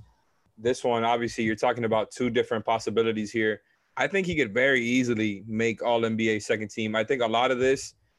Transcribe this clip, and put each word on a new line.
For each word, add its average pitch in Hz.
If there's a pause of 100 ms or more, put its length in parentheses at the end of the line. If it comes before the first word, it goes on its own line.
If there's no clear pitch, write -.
(580)
this 117
one, 117
obviously, 117
you're 110
talking 120
about 107
two 123
different 113
possibilities 110
here. 107 (340)
I 131
think 190
he 175
could 117
very 127
easily 113
make 113
all 117
N 113
B 113
A 107
second 107
team. 110
I 110
think 135
a 113
lot 117
of 127
this 135 (260)